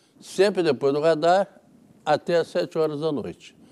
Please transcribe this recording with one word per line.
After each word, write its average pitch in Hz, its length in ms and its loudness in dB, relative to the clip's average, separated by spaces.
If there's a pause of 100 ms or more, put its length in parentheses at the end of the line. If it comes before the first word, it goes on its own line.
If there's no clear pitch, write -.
(220)
sempre 190 400 0
depois 139 320 0
do 147 60 -2
radar, 165 500 2 (560)
até 151 300 0
às 165 140 0
sete 175 280 -4
horas 156 220 -2
da 156 120 -4
noite. 98 460 -10 (140)